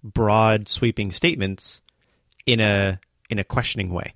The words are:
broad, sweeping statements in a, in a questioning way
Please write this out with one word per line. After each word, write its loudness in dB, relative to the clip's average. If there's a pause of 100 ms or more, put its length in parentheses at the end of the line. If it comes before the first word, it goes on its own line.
broad, 2
sweeping -2
statements -2 (640)
in 2
a, 2 (300)
in -4
a -4
questioning -4
way -8